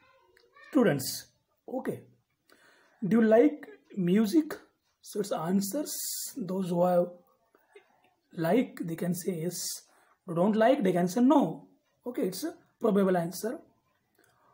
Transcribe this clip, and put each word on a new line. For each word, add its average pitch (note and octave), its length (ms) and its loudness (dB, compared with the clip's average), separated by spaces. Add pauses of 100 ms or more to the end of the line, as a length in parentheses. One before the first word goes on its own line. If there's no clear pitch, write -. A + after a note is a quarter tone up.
(720)
students. F3 560 0 (440)
Okay. B3 280 -8 (1080)
Do A3 100 2
you A3 100 4
like B3 400 4 (280)
music? G#3+ 600 2 (460)
So - 180 -10
it's G3+ 120 -6
answers. G3 600 -2 (420)
Those F#3 340 -6
who F3 140 0
have F3 260 2 (1300)
like, F3 460 0
they E3 140 -6
can F3 180 -4
say F3+ 300 -6
yes. - 400 -8 (420)
Who F3 80 -8
don't F#3+ 220 2
like, A#3+ 260 4
they F#3 120 2
can F3 140 2
say A#3+ 140 0
no. B3+ 460 4 (400)
Okay, B3 160 -4
it's F#3 200 -6
a E4+ 120 -8 (260)
probable G3 340 2
answer. F#3 440 -6 (960)